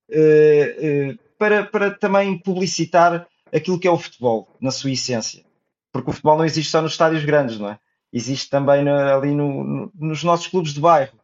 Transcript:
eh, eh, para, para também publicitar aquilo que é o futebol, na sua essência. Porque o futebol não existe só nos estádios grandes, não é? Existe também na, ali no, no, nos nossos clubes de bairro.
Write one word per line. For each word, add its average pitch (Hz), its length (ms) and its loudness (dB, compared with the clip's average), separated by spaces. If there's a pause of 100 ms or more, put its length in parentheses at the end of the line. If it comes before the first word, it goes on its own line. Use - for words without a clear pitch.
eh, 151 680 4
eh, 143 380 -2 (200)
para, 208 280 2
para 202 260 -2
também 196 480 0
publicitar 175 880 0 (260)
aquilo 170 260 -2
que 185 80 -2
é 180 40 4
o 165 80 2
futebol, 113 480 -4 (120)
na 131 120 -4
sua 135 200 -6
essência. 123 520 -6 (480)
Porque 127 180 -8
o 139 40 -4
futebol 151 240 2
não 160 80 0
existe 151 260 -4
só 160 100 0
nos 156 120 -4
estádios 160 300 0
grandes, 143 360 0
não 104 100 -8
é? 107 100 -14 (320)
Existe 120 380 -6
também 143 340 2
na, 139 320 2
ali 143 200 0
no, 143 280 -4
no, 139 300 -8
nos 156 300 -8
nossos 170 240 -2
clubes 165 260 -4
de 147 60 -10
bairro. 151 320 2 (120)